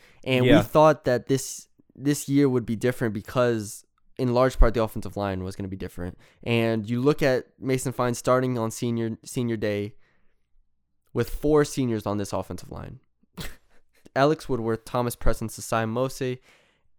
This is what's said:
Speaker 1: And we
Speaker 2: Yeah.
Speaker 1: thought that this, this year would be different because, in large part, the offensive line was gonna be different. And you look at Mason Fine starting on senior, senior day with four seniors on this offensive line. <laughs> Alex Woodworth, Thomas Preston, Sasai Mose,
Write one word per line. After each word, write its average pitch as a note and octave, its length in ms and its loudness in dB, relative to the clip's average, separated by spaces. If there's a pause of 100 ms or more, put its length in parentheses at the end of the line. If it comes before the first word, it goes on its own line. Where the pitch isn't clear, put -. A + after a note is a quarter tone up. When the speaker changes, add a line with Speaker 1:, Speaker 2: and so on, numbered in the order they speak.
(240)
Speaker 1:
And B2+ 220 2
we B2 60 6
Speaker 2:
Yeah. A2 120 8
Speaker 1:
thought D3+ 420 4
that B2 220 0
this, - 400 -4 (280)
this C#3+ 320 -2
year C#3 220 4
would B2+ 160 0
be A2+ 100 -4
different A2+ 380 0
because, A2+ 720 -2 (320)
in B2+ 160 0
large B2+ 240 4
part, A#2 160 6
the A2+ 100 2
offensive G#2 320 -6
line G2 280 -4
was F#2+ 120 -10
gonna G2 120 -8
be F#2+ 100 -10
different. F2+ 400 -10 (260)
And A2+ 460 0
you A#2+ 120 -2
look C#3+ 200 2
at C3 260 2 (120)
Mason C3 340 -2
Fine B2 220 -2
starting B2+ 420 2
on A2+ 140 -2
senior, A#2 520 -4
senior A#2+ 340 -4
day G#2 360 -4 (1200)
with A#2 160 0
four D3 340 2
seniors A#2+ 420 -2
on G#2 120 -2
this G2+ 160 -4
offensive F#2 380 -8
line. - 280 -14 (380)
<laughs> - 80 -10 (720)
Alex D3 340 2
Woodworth, A2+ 340 -4
Thomas B2 320 -4
Preston, A2+ 320 2
Sasai A2+ 400 -4
Mose, B2+ 500 -4 (600)